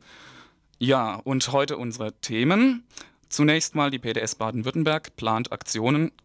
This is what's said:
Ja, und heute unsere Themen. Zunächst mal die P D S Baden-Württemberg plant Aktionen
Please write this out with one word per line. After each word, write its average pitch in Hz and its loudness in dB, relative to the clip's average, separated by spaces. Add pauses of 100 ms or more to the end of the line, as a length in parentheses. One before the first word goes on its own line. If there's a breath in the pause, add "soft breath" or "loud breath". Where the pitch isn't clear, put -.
(760 loud breath)
Ja, 120 2
und 131 -2
heute 139 2
unsere 110 -6
Themen. 196 2 (420 loud breath)
Zunächst 151 2
mal 143 0
die 131 -4
P 117 -2
D 113 -2
S 110 -4
Baden-Württemberg 135 -2
plant 113 0
Aktionen 139 0 (120)